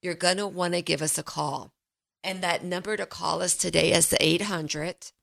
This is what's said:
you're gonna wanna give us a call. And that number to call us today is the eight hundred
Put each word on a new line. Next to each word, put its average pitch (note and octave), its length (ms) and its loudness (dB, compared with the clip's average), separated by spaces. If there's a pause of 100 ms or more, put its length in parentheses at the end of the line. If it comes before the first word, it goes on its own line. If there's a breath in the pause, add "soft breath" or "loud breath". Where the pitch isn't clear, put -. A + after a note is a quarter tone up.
you're F3+ 120 -4
gonna F#3 320 2
wanna F3 360 -2
give D#3 200 0
us D#3 160 0
a D3+ 40 -4
call. D3 500 -4 (500)
And F#3 200 -6
that F3 220 0
number F#3 320 -4
to G3 100 -4
call E3 360 -2
us F3+ 140 0
today E3 360 4
is E3 160 6
the - 160 4
eight E3 180 4
hundred E3 540 -4 (260)